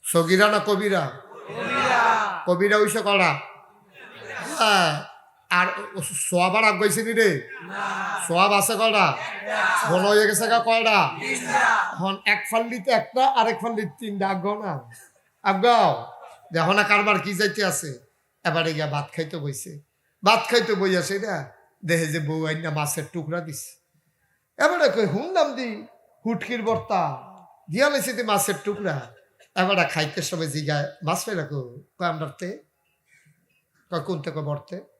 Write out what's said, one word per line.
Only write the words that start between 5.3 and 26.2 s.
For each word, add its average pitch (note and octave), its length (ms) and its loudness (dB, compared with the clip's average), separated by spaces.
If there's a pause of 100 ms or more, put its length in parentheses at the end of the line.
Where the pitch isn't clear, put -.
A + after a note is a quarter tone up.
আর F3+ 160 4 (300)
ও F3+ 60 -6
সোয়াব F#3 540 0
আর A3 80 4
আগ G3+ 160 2
গইছে G#3 220 2
নি A3+ 100 -4
রে? G3 380 2 (760)
সোয়াব F#3 240 4
আছে G3+ 220 2
কয়টা? G3+ 420 2 (760)
বড় F#3 120 2
হয়ে G#3 240 4
গেছে G#3+ 200 0
গা A#3 120 2
কয়টা? A3+ 480 4 (880)
হন F#3+ 280 -4
এক G#3 260 2
ফাল্লিতে A3+ 400 -2
একটা, B3+ 360 2
আরেক A#3 340 2
ফাল্লিতে G#3 300 -4 (100)
তিনটা। G3+ 280 -4
আগ F#3+ 180 -2
না? G3+ 440 -6 (520)
আগ। F#3+ 200 2 (920)
দেখো E3 200 2
না G#3 100 6
কারবার G#3 360 4
কি F#3+ 160 -4
যাইতে G3+ 300 0
আছে। D3+ 340 -4 (460)
এবারে E3 300 0
গিয়া D#3 120 -4
ভাত C#3+ 300 -6
খাইতে D#3+ 200 -8
বইছে। C#3+ 440 -10 (440)
ভাত A3 260 4
খাইতে A3+ 240 2
বইয়া F#3 280 0
সেটা F#3+ 500 -6 (320)
দেহে E3 220 0
যে D#3 140 -2
বউ D#3 260 -4
আইনা D#3 240 -4
মাছের D3 420 -4
টুকরা E3+ 280 -6
দিছে। - 440 -14 (720)
এবারে D#4 300 4
কই, G#3+ 180 2
"হুন A#3 260 -2
নাম D4+ 220 2
দি A3+ 320 -8 (400)